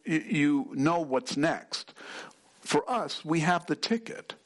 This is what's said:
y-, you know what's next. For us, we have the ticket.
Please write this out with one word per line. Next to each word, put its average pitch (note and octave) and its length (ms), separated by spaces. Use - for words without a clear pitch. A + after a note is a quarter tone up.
y-, D#3+ 220
you D3 460
know D#3+ 260
what's C3 380
next. - 560
For - 320
us, G3 320
we E3 160
have E3+ 260
the D3+ 100
ticket. - 600